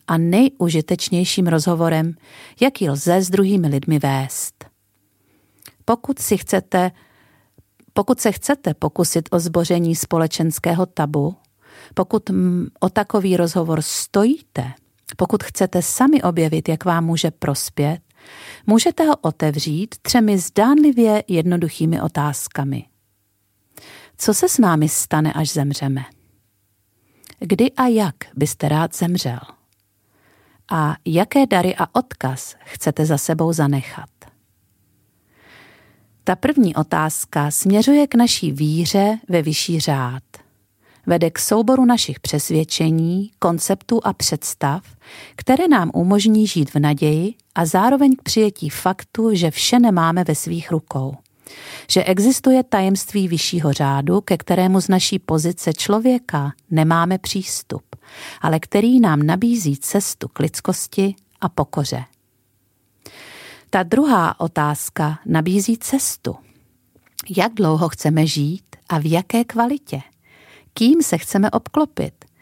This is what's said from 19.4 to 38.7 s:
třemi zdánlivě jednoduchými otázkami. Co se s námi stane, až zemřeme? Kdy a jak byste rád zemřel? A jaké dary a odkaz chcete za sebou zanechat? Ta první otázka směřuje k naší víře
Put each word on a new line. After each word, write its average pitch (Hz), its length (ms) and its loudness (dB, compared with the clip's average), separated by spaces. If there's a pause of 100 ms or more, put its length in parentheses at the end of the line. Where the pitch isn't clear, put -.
třemi 214 360 2
zdánlivě 233 880 4
jednoduchými 170 760 0
otázkami. 143 840 -4 (1300)
Co - 160 0
se 359 160 0
s - 80 0
námi 160 320 4
stane, 156 440 -2
až 151 180 -2
zemřeme? 139 540 -4 (1300)
Kdy 202 320 2
a 254 160 0
jak 214 280 2 (200)
byste 147 340 -2
rád 156 260 0
zemřel? 170 440 -2 (1300)
A 156 240 0 (100)
jaké 196 400 2
dary 185 300 0
a - 200 -4
odkaz - 600 -4 (100)
chcete - 400 -2
za 156 120 0
sebou 165 360 0
zanechat? 143 560 -2 (2250)
Ta 180 120 0
první 254 400 2
otázka 156 760 -2
směřuje 269 560 4
k 277 80 -2
naší 233 360 2
víře 165 680 0 (100)